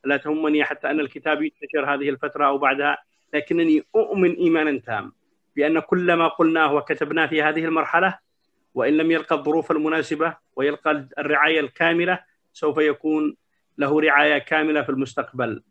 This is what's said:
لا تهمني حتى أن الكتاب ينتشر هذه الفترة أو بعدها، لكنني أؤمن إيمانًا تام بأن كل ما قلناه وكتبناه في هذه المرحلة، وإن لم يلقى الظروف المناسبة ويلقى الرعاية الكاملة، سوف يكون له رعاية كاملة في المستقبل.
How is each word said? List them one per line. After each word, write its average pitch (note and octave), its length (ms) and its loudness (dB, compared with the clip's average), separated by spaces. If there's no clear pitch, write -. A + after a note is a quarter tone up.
لا D3 120 0
تهمني D3+ 480 -2
حتى C#3+ 260 -6
أن D3+ 100 -2
الكتاب D3 420 -4
ينتشر C#3+ 520 -4
هذه C#3 140 -4
الفترة C#3+ 380 -4
أو C#3 120 0
بعدها، C#3+ 400 0
لكنني D#3+ 480 2
أؤمن G3+ 380 2
إيمانًا D#3 520 0
تام G2+ 260 -6
بأن D#3 240 2
كل F3 320 0
ما E3 160 2
قلناه D#3+ 460 2
وكتبناه D3+ 520 -2
في D3+ 160 0
هذه D#3 220 0
المرحلة، E3+ 540 0
وإن C3 220 2
لم D#3+ 140 2
يلقى E3 260 0
الظروف D3+ 340 -2
المناسبة D#3 680 -2
ويلقى D3 520 -2
الرعاية D3+ 420 2
الكاملة، E3+ 580 0
سوف D3+ 260 -2
يكون D#3 580 0
له C#3+ 220 2
رعاية D3 380 4
كاملة D#3 440 -2
في B2+ 60 -6
المستقبل. C3 840 -6